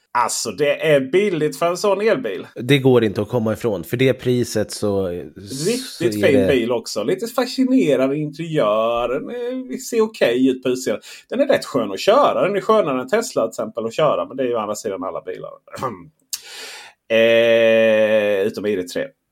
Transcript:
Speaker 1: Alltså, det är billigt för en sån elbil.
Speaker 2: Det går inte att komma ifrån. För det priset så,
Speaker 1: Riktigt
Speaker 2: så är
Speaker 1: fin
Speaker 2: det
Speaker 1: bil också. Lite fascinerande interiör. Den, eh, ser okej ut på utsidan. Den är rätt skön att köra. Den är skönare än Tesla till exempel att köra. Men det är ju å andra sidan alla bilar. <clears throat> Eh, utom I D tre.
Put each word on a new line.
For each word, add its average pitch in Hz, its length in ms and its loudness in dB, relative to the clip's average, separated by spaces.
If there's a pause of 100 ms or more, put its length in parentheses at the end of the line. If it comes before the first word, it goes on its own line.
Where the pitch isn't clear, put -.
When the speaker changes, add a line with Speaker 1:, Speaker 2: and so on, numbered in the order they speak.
(120)
Speaker 1:
Alltså, 120 400 -2
det 143 360 0
är 147 120 6
billigt 151 600 0
för 170 60 0
en 175 120 0
sån 196 240 0
elbil. 131 540 -2
Speaker 2:
Det 135 220 2
går 127 260 6
inte 107 180 -2
att 104 80 -4
komma 110 240 0
ifrån. 101 300 -4
För - 140 -6
det 127 160 2
priset 120 580 -2
så, 98 360 -2
Speaker 1:
Riktigt 104 760 -6 (120)
Speaker 2:
så - 80 -4
är 113 60 2
Speaker 1:
fin 135 280 4
Speaker 2:
det 95 80 4
Speaker 1:
bil 123 240 2
också. 113 320 -4
Lite 185 240 -2
fascinerande 214 880 0
interiör. 120 920 0
Den, 135 200 -6
eh, 247 480 -8
ser - 240 -2
okej 131 460 2
ut 131 160 0
på 131 60 0
utsidan. 127 300 -2 (300)
Den 233 100 -4
är 285 80 2
rätt - 180 2
skön 110 260 -2
att 95 80 -8
köra. 127 480 4
Den 202 80 -2
är 185 60 -2
skönare 170 400 2
än 131 80 -8
Tesla 214 320 -2
till 113 80 0
exempel 110 360 -6
att 113 80 -6
köra. 107 320 2
Men - 120 -14
det 135 60 -2
är 123 40 -2
ju 120 80 -2
å 113 40 0
andra 104 160 -4
sidan 95 280 -6
alla 85 180 -6
bilar. - 300 -12 (300)
<clears throat> 127 80 -4 (1200)
Eh, 113 1400 4
utom 107 180 -6
I 104 100 0
D 90 80 -4
tre. 80 240 -6 (240)